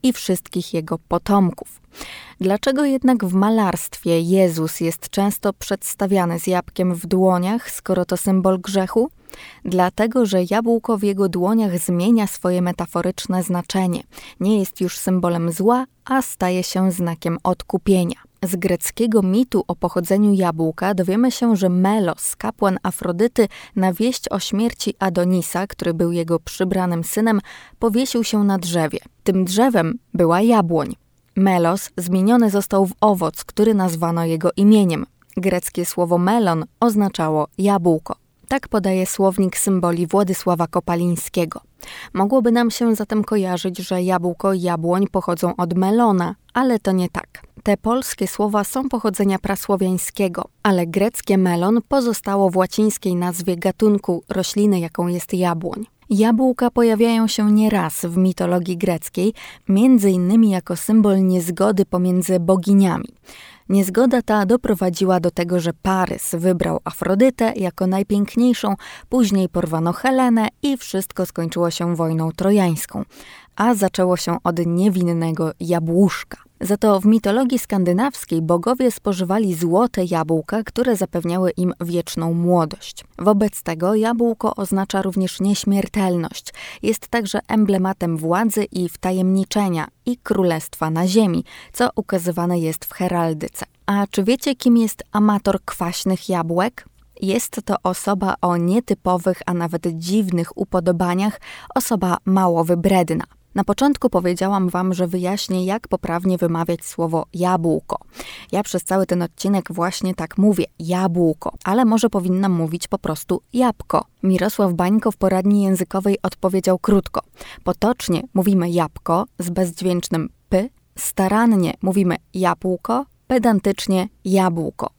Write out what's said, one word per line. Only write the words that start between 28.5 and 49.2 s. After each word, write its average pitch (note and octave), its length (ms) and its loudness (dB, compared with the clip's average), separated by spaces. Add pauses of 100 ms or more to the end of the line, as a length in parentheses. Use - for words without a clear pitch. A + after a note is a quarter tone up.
drzewie. E3+ 420 -2 (240)
Tym F#3 220 2
drzewem G3 540 2 (140)
była E3+ 280 2
jabłoń. E3+ 540 2 (400)
Melos F#3 640 2
zmieniony F#3+ 520 4
został G3 360 2
w F#3 160 -6
owoc, F#3 420 0
który A3 300 2
nazwano E3+ 520 0
jego E3 320 0
imieniem. G3 480 4 (320)
Greckie F3+ 480 -2
słowo F3 320 0
melon F3+ 480 2 (140)
oznaczało F#3+ 680 2 (100)
jabłko. F3+ 580 2 (320)
Tak C4+ 200 -4
podaje F#3+ 380 0
słownik F#3+ 520 0
symboli F3 500 0
Władysława F3+ 600 0
Kopalińskiego. F3 960 -2 (520)
Mogłoby A3 380 2
nam A#3 200 2
się A3+ 240 2
zatem G#3+ 280 -2
kojarzyć, F#3 540 -2
że F#3 260 -2
jabłko F3+ 500 0
i F3+ 80 -2
jabłoń F3 460 0
pochodzą F3 480 -2
od F3 180 -2
melona, F#3+ 600 2 (180)
ale B3 260 2
to F#3+ 120 -2
nie F3+ 180 0
tak. - 340 -12 (200)
Te G3+ 140 2
polskie A#3 500 -2
słowa G#3 360 0
są C4 260 -4
pochodzenia G3 500 0